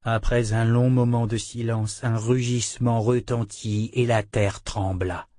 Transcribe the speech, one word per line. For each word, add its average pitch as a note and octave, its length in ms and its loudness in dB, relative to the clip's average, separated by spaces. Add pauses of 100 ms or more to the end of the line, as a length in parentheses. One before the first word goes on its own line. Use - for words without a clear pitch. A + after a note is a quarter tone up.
Après A2+ 460 0
un A2+ 140 2
long A#2+ 240 4
moment A#2+ 360 2
de A2 120 -2
silence, A2+ 680 -4
un A2+ 140 0
rugissement A#2+ 800 0
retentit A2+ 920 -2
et B2 100 2
la A2+ 180 2
terre G#2 400 -2
trembla. F#2 640 -4 (120)